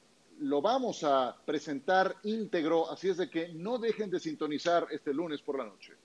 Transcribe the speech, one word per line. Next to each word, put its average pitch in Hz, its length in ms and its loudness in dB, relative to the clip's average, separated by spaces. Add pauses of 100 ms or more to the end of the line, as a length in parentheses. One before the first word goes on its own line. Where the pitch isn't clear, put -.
(400)
lo 143 200 2
vamos 226 440 2
a 135 400 2
presentar 170 800 0
íntegro, 170 680 0
así 160 200 -4
es 170 80 0
de 175 120 -2
que 165 200 -4
no 180 280 -4
dejen 214 320 -2
de 175 80 0
sintonizar 156 720 0
este 147 240 -4
lunes 156 260 -4
por - 180 -6
la 127 60 -4
noche. 98 280 -18 (120)